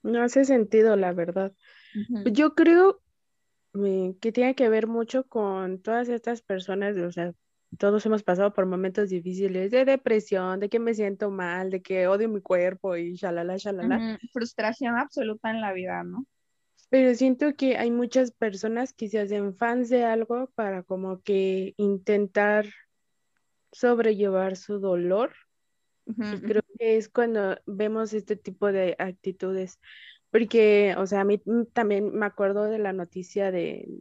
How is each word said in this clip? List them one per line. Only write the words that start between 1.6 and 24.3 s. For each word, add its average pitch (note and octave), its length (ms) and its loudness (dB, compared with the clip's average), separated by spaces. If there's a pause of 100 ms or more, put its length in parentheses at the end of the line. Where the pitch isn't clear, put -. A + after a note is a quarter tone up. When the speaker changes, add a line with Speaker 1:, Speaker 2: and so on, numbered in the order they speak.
Speaker 2:
Ujú. A3 400 -2
Speaker 1:
Yo D4+ 220 4
creo, E4+ 460 6 (840)
eh, F#3+ 360 -2
que A3+ 100 -2
tiene B3 240 0
que A#3+ 140 2
ver A3 180 2
mucho A#3 400 -4
con F#3+ 540 -4
todas A#3 280 -2
estas A#3 320 -6
personas, G3 560 -4
o F3 140 -4
sea, F3 220 -6 (460)
todos G#3 260 2
hemos A3 180 0
pasado G3 300 2
por F#3+ 140 0
momentos F#3 420 -2
difíciles F#3 640 -4
de B3+ 140 4
depresión, G#3 720 0
de G3+ 100 -4
que A3+ 100 0
me A#3 160 -2
siento G3+ 360 -4
mal, F#3 400 -4
de F#3 100 -6
que F#3 260 0
odio G3+ 220 2
mi G#3 120 -4
cuerpo F#3 560 -2
y F3 180 -6
shalala, F3 420 -4
shalala. G#3 460 -2
Speaker 2:
Ujú. A3 140 -6 (160)
Frustración A#3 640 -4
absoluta A3+ 540 -6
en A3+ 100 -6
la G3+ 120 -4
vida, F3+ 300 -8
¿no? F#3 220 -10 (640)
Speaker 1:
Pero B3+ 260 6
siento C4 400 2
que C4 220 0
hay A#3+ 140 0
muchas A#3+ 400 0
personas A3 640 -4
que G#3+ 160 -8
se G#3+ 100 -2
hacen G3+ 360 -4
fans A#3+ 340 -2
de A#3+ 160 2
algo A3+ 500 -2
para F#3+ 280 -4
como F#3 380 -6
que F#3+ 560 -2
intentar G#3 880 0 (1040)
sobrellevar G3+ 840 0